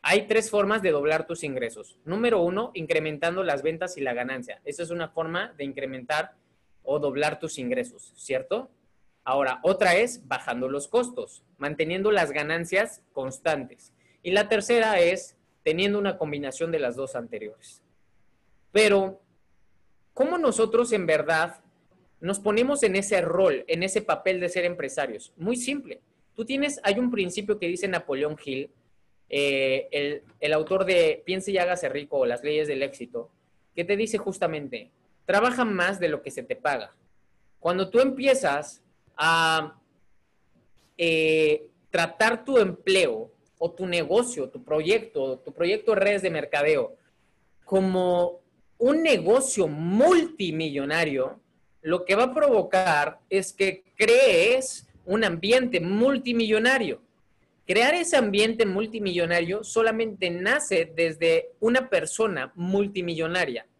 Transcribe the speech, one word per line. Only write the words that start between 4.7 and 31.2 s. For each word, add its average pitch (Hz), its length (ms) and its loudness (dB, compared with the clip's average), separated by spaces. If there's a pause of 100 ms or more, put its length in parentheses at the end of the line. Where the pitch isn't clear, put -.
es 165 80 -8
una 170 180 -6
forma 165 480 -6
de 143 60 -10
incrementar 135 720 -6 (540)
o 147 100 0
doblar 147 380 -2
tus 156 200 -10
ingresos, 123 580 -6
¿cierto? 185 560 -6 (540)
Ahora, 131 380 0
otra 185 340 4
es 240 280 -2
bajando 127 440 -4
los 139 180 -6
costos, 131 560 -4 (140)
manteniendo 165 540 -2
las 170 200 2
ganancias 170 680 -2 (100)
constantes. 135 800 -6 (320)
Y 175 80 -4
la 202 160 2
tercera 220 540 2
es 175 340 0 (280)
teniendo 196 360 0
una 196 180 -2
combinación 147 540 -6
de 160 80 -2
las 123 160 -2
dos 135 220 -8
anteriores. 110 680 -14 (880)
Pero, 196 500 4 (920)
¿cómo 320 240 0
nosotros 233 560 2
en 185 120 -2
verdad 160 540 0 (600)
nos 196 180 -4
ponemos 240 440 0
en 190 120 2
ese 196 240 0
rol, 165 480 2
en 165 160 -2
ese 190 180 -2
papel 185 380 -2
de 175 80 -2
ser 175 160 -2
empresarios? 143 720 -6
Muy 220 220 -4
simple. 247 420 -8 (360)
Tú 226 100 -6
tienes, 277 380 -2
hay 202 160 2
un 247 120 0
principio 202 480 -4
que 175 80 -4
dice 180 220 -4
Napoleón 151 520 -4
Hill, 139 300 -8 (560)
eh, 139 640 0
el, 143 320 -4 (160)
el 151 140 0
autor 185 320 0
de 170 400 2